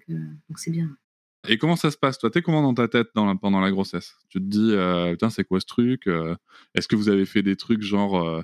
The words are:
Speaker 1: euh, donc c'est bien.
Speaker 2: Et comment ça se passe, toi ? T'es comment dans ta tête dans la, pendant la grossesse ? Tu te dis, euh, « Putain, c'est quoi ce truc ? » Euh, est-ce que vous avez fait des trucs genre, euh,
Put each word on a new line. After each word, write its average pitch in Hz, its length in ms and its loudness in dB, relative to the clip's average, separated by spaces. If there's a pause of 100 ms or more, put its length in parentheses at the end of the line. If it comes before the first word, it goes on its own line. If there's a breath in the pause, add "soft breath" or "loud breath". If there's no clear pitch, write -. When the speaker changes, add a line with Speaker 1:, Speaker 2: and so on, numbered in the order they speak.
Speaker 1:
euh, 165 40 -8
donc 156 440 -12
c'est - 140 -6
bien. 165 180 -2 (580)
Speaker 2:
Et 113 100 2
comment 165 200 2
ça 160 120 0
se 143 80 -4
passe, 135 200 0
toi ? 113 120 -2
T'es 175 120 0
comment 160 200 2
dans 135 120 2
ta 117 160 2
tête 117 260 2
dans 107 100 2
la, 101 80 2
pendant 98 280 0
la 98 100 2
grossesse ? 95 420 -4 (140)
Tu - 120 -6
te 92 40 -2
dis, 104 280 2
euh, « 90 400 2
Putain, 110 180 -2
c'est 101 160 -4
quoi 92 160 0
ce - 40 -12
truc ? » 123 420 -2
Euh, 85 280 -2 (400 soft breath)
est-ce 90 120 -4
que 113 100 2
vous 104 100 0
avez 98 180 4
fait 101 160 0
des 98 140 2
trucs 110 260 -2
genre, 101 400 0
euh, 82 220 -4